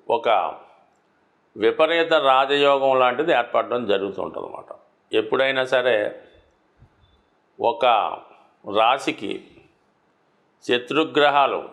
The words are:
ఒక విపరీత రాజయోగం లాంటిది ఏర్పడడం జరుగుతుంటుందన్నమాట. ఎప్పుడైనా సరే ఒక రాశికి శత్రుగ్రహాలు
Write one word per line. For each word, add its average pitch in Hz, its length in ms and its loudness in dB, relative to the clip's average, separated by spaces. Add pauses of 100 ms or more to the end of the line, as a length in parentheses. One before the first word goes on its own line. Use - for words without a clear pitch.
(180)
ఒక 127 100 -4 (1300)
విపరీత 160 500 2 (140)
రాజయోగం 135 760 2
లాంటిది 127 380 0
ఏర్పడడం 117 500 -2
జరుగుతుంటుందన్నమాట. 92 800 -6 (520)
ఎప్పుడైనా 131 420 -2 (100)
సరే 123 220 2 (1800)
ఒక 117 140 -2 (960)
రాశికి 117 520 0 (1300)
శత్రుగ్రహాలు 139 920 0 (140)